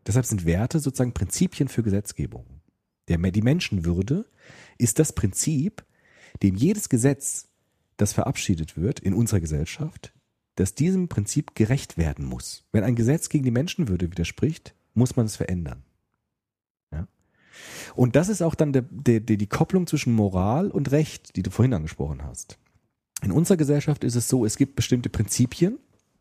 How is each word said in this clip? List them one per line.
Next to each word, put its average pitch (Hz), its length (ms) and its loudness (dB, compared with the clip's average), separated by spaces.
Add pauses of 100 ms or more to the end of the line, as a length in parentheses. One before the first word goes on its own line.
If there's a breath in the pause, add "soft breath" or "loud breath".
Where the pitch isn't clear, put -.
Deshalb 120 220 2
sind 92 180 -2
Werte 98 340 2
sozusagen 127 340 -2
Prinzipien - 540 -2
für - 140 -2
Gesetzgebung. 98 640 -4 (640)
Der, 85 100 2
die 92 240 0
Menschenwürde 107 840 0 (520 loud breath)
ist - 220 2
das 156 140 0
Prinzip, 151 720 -2 (600 loud breath)
dem 95 120 4
jedes 190 340 0
Gesetz, - 580 0 (500)
das 104 160 0
verabschiedet - 640 -2
wird 98 220 -2
in 196 160 0
unserer 110 240 2
Gesellschaft, - 720 -6 (420)
dass 98 200 -2
diesem 180 340 0
Prinzip - 460 -4
gerecht 113 420 0
werden 76 280 -2
muss. - 460 -10
Wenn 107 120 2
ein 120 120 0
Gesetz 117 340 0
gegen 147 140 0
die 123 80 2
Menschenwürde 113 600 -2
widerspricht, - 640 -4 (180)
muss 123 220 2
man 117 100 2
es 104 100 -6
verändern. 73 460 -6 (1080)
Ja? 80 160 -8 (880 loud breath)
Und 123 200 4
das 180 140 4
ist 190 140 -2
auch 160 100 0
dann 151 200 2
der, 127 180 2
der, 120 280 2
der, 110 180 2
die 101 100 -2
Kopplung 175 400 0
zwischen 135 260 0
Moral 104 560 2
und 135 220 -2
Recht, - 440 0
die 95 80 -2
du 95 60 -4
vorhin 123 240 4
angesprochen 76 500 -6
hast. - 360 -14 (640)
In 98 100 -2
unserer 170 260 4
Gesellschaft 147 460 2
ist 123 120 0
es 117 120 0
so, 123 180 2
es 107 120 -2
gibt - 180 0
bestimmte 123 340 0
Prinzipien, 147 680 0 (440)